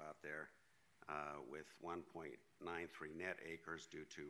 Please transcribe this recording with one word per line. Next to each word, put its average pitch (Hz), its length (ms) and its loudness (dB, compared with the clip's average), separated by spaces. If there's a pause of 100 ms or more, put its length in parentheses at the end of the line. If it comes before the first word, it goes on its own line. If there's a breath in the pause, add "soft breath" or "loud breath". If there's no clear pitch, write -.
out 76 160 -2
there, 76 280 0 (580 soft breath)
uh, 73 320 2 (100)
with 76 300 -2
one 85 220 2 (100)
point 78 240 -2 (240)
nine 85 320 2
three 78 240 -2
net 90 220 4 (100)
acres 82 400 0
due 78 160 -4 (120)
to 73 140 -2